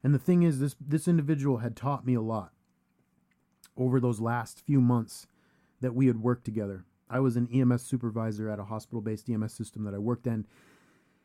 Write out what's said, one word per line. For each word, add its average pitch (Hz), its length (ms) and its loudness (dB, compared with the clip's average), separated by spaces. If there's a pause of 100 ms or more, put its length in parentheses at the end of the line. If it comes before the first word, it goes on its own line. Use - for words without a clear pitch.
And 139 120 6
the 127 40 2
thing 180 240 4
is, 151 160 4
this, 139 200 -2
this 151 260 -2
individual 143 520 2
had 117 180 -4
taught 135 300 -6
me 127 80 2
a 117 80 2
lot 110 320 -4 (1200)
over 127 240 2
those 117 220 0
last 117 440 -4
few 139 140 4
months 120 480 2 (540)
that 123 120 -2
we 131 140 4
had 117 140 2
worked 123 240 0
together. 101 400 -6 (240)
I 123 100 -2
was 127 180 2
an 120 160 0
E 131 80 4
M 123 100 6
S 120 120 2
supervisor 113 640 -4
at 104 100 -6
a 98 60 -8
hospital-based 110 640 -8
E 117 40 0
M 110 100 -2
S 110 100 -6
system 107 300 -10
that 101 100 -6
I 101 40 -6
worked 117 300 -2
in. 110 180 -4 (800)